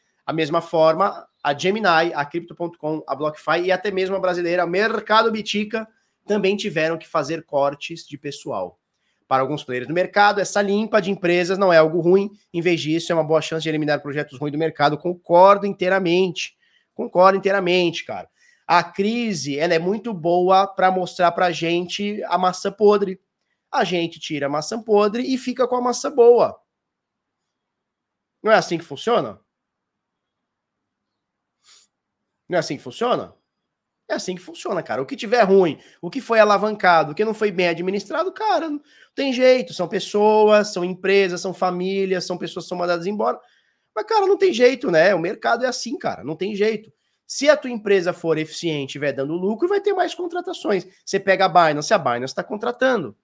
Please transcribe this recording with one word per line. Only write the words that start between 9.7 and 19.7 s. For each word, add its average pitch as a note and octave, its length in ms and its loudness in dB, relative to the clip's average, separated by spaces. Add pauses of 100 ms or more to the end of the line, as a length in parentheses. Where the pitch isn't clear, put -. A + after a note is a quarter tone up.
do D3+ 60 -6
mercado, G3 460 2
essa F#3+ 200 -2
limpa G#3 400 0
de F#3 100 -2
empresas F3+ 480 0
não F#3+ 140 4
é E3 60 8
algo D#3+ 220 6
ruim. F#3+ 300 4 (220)
Em E3+ 80 -6
vez E3+ 200 0
disso, D#3 300 -2
é F3 40 0
uma D#3+ 100 2
boa D#3 160 2
chance D#3+ 220 -6
de D#3 60 -6
eliminar D3+ 320 0
projetos D3 380 -8
ruins D3 140 -6
do D3+ 60 -6
mercado. D3+ 400 0
Concordo F3+ 680 4
inteiramente. F#3 880 0 (380)
Concordo F#3+ 440 2
inteiramente, F#3 680 0
cara. F#2+ 240 -12 (360)
A E3+ 200 4
crise, G3 760 -4
ela E3+ 160 2